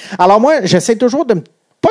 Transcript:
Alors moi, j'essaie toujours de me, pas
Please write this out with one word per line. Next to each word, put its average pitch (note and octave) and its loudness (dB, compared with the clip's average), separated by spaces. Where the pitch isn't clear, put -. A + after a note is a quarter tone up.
Alors G3 4
moi, C#4 0
j'essaie F#3 0
toujours B3+ -2
de A3+ 0
me, D#3+ -4
pas - 0